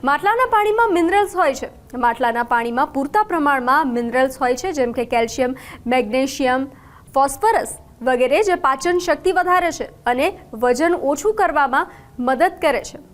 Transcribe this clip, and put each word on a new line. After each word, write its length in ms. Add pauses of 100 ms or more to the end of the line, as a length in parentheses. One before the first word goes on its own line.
માટલાના 460
પાણીમાં 420
મિનરલ્સ 460
હોય 160
છે. 100 (360)
માટલાના 440
પાણીમાં 460
પૂરતા 340
પ્રમાણમાં 640
મિનરલ્સ 480
હોય 220
છે, 160
જેમ 180
કે 160
કેલ્શિયમ, 400 (400)
મેગ્નેશિયમ, 760 (480)
ફોસ્ફરસ 560 (380)
વગેરે, 400
જે 160
પાચન 400
શક્તિ 340
વધારે 400
છે 80 (260)
અને 140 (380)
વજન 320 (140)
ઓછું 280
કરવામાં 560 (240)
મદદ 460
કરે 260
છે. 100 (140)